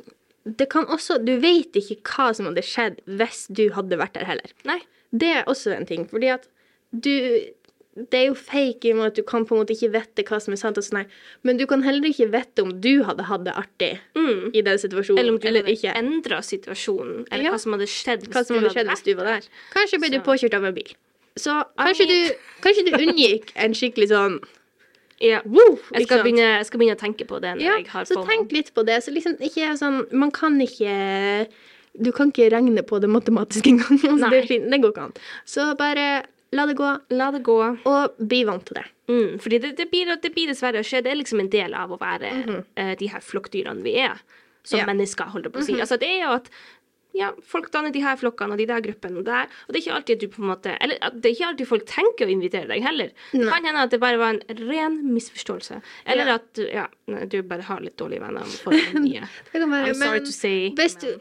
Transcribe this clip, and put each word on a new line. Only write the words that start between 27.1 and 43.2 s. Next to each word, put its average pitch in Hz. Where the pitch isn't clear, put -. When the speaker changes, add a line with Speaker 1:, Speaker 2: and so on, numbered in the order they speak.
Speaker 2:
på -
det 180
når -
Speaker 1:
Ja, 381
Speaker 2:
jeg 392
har 185
Speaker 1:
så 370
Speaker 2:
på 381
Speaker 1:
tenk 440
Speaker 2:
meg. -
Speaker 1:
litt 294
på 226
det. 226
Så 285
liksom, 330
ikke 311
sånn, 277
man 277
kan 302
ikke, 202
du 233
kan 285
ikke 226
regne 226
på 208
det 202
matematiske 214
engang. 247
<laughs> 294
Altså, 277
det 262
er 262
Speaker 2:
Nei. 247
Speaker 1:
fint, 240
det 277
går 214
ikke 143
an. -
Så 285
bare 285
la 285
det 285
gå. 285
Speaker 2:
La 262
det 277
gå. 233
Speaker 1:
Og 277
bli 247
vant 185
til -
det. -
Speaker 2:
Mm, 220
fordi 233
det, 285
det 349
blir, 359
det 330
blir 330
dessverre 247
å -
skje. 254
Det 254
er 294
liksom 226
en 190
del 196
av 185
å 180
være, 180
Speaker 1:
Mhm. 190
Speaker 2:
eh, 190
de 196
her 208